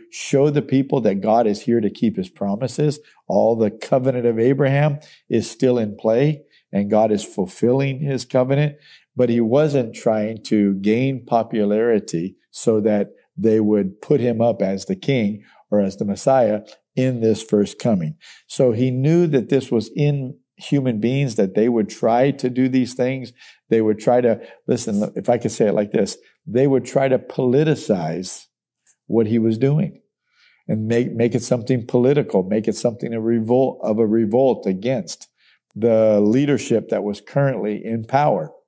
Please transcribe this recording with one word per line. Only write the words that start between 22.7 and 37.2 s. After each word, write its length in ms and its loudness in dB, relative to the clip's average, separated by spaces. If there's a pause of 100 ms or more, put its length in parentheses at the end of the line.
things. 400 -6 (360)
They 120 2
would 160 2
try 240 2
to, 180 2 (280)
listen, 480 -2
if 140 -4
I 100 2
could 120 -4
say 160 0
it 60 0
like 160 -2
this, 260 0 (300)
they 220 0
would 180 2
try 220 0
to 100 2
politicize 1300 -2 (640)
what 180 2
he 140 0
was 180 0
doing 440 -2 (680)
and 200 -4
make, 240 0
make 220 0
it 80 -2
something 460 -2
political, 560 2
make 240 -2
it 80 -2
something 400 -4
a 40 -4
revolt, 600 0
of 160 -2
a 80 4
revolt 600 2
against 600 -4 (480)
the 460 4
leadership 680 2
that 140 -2
was 160 -6
currently 640 -2